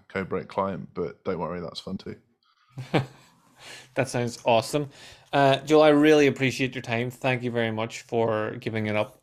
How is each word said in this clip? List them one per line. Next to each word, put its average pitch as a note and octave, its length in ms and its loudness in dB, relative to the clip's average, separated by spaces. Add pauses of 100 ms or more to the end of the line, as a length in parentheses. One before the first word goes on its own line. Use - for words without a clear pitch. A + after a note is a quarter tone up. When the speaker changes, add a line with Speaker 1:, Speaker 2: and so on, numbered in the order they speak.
Speaker 1:
Codebreak F#2 380 -6
client, G2 460 -6
but - 300 -8
don't F2+ 160 -4
worry, F2 220 -8
that's - 180 -12
fun F#2+ 180 -12
too. - 180 -14 (800)
Speaker 2:
<laughs> D#3 80 2 (920)
That B2+ 120 -2
sounds A#2+ 380 -4
awesome. C3 440 0 (440)
Uh, C#3 240 4
Joel, D3+ 260 4
I D#3 60 8
really D3 380 6
appreciate C3 480 -2
your B2 60 -8
time. A#2+ 280 -4
Thank B2+ 340 -4
you B2 80 -4
very A#2 200 -2
much A2 320 -6
for A2 560 -2
giving A2 280 -4
it G#2+ 80 -2
up. G#2+ 280 -4